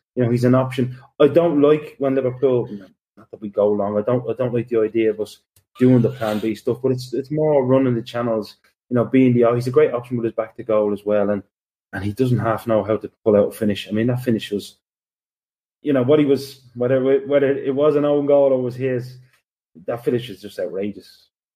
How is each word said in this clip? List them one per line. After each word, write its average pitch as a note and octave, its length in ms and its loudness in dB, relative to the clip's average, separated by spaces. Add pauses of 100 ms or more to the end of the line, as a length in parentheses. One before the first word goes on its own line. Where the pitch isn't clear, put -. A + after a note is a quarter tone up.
(140)
You B2 100 0
know, A#2 60 0
he's A#2+ 140 0
an B2 100 4
option. B2+ 420 -2 (220)
I D3 100 6
don't D#3 340 2
like D3+ 360 2
when C3+ 160 -2
Liverpool, B2+ 540 0 (480)
not - 140 -20
that - 100 -18
we G#2 80 -10
go G2+ 200 2
long, G#2 300 0
I G#2 40 -2
don't, B2 280 -2
I A2+ 40 -4
don't B2 200 -4
like A#2+ 140 -4
the A2+ 120 0
idea A2 300 0
of G#2+ 100 -6
us - 180 -8 (400)
doing B2+ 240 6
the A2 80 2
plan G#2+ 280 -4
B A2 160 -4
stuff, A#2 280 -4
but C3 100 0
it's, B2+ 200 -8
it's C3+ 180 -6
more D3+ 360 0
running C3 280 2
the A2+ 80 -4
channels, A#2+ 540 -6 (320)
you B2 60 -6
know, A#2 100 2
being C3 300 4
the, A#2 200 4
he's B2 120 -2
a B2+ 40 -2
great D3 220 2
option B2 240 -6
with A2+ 80 -4
his A2+ 80 -2
back - 240 -8
to A#2+ 60 -16
goal G#2+ 320 0
as G2+ 100 -12
well, G#2 240 0
and, G2+ 140 -2 (500)
and G2+ 100 -8
he G#2 100 -6
doesn't B2 260 0
half G#2+ 280 -4
know A2 160 2
how G#2+ 140 -2
to G2+ 140 -10 (140)
pull G#2 120 4
out G2+ 120 4
a - 20 -4
finish. G#2 380 -4
I - 20 -10
mean, A2 160 -2
that B2+ 160 -4
finish A2 280 -2
was, G2+ 260 -8 (1040)
you D3 100 -2
know, C3+ 100 2
what D3 160 4
he D3 60 4
was, C3+ 380 -2 (120)
whether, C3 520 2
whether C#3 260 2
it C#3 220 -4
was D3 220 2
an D3 100 2
own D3 180 2
goal C#3 280 4
or B2+ 100 0
was B2 120 -6
his, B2+ 440 -6 (680)
that A#2+ 160 -8
finish B2 280 -2
is F#2+ 100 -16
just - 180 -16
outrageous. F#2+ 720 -10 (280)